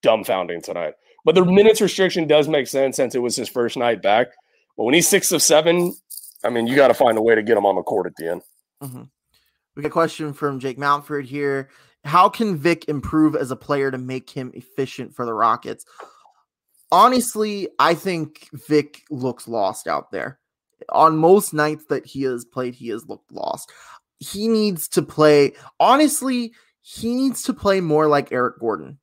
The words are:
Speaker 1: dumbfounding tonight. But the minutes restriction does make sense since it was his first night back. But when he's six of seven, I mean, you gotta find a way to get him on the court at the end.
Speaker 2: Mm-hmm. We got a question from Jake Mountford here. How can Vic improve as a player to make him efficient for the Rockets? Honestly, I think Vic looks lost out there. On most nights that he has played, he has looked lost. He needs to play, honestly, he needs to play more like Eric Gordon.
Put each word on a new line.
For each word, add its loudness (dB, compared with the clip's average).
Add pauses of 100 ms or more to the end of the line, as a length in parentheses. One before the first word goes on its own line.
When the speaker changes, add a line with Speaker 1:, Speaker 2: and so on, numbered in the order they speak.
Speaker 1:
dumbfounding 0
tonight. -8 (300)
But 2
the 6
minutes 6
restriction -2
does 4
make -2
sense -2
since -2
it -2
was -4
his -6
first -4
night -2
back. 2 (500)
But -4
when 0
he's 2
six 0
of -2
seven, 2 (480)
I -2
mean, -2
you -2
gotta 6
find 2
a -2
way 4
to 0
get 2
him 2
on 2
the -4
court -4
at -14
the -8
end. -8 (400)
Speaker 2:
Mm-hmm. -16 (760)
We -14
got -4
a -6
question -2
from -6
Jake -8
Mountford -4
here. -6 (360)
How 4
can -4
Vic -2
improve 0
as -4
a -6
player -4
to -8
make -10
him -12
efficient -10
for -8
the -6
Rockets? -2 (1040)
Honestly, 2 (100)
I 4
think -8
Vic -2
looks -6
lost -4
out -4
there. -8 (520)
On 4
most 4
nights -2
that -4
he -10
has -4
played, -8
he -16
has -10
looked -18
lost. -10 (460)
He -8
needs -2
to 0
play, 4 (280)
honestly, 2 (300)
he -8
needs -2
to -4
play 0
more 2
like 0
Eric -2
Gordon. -6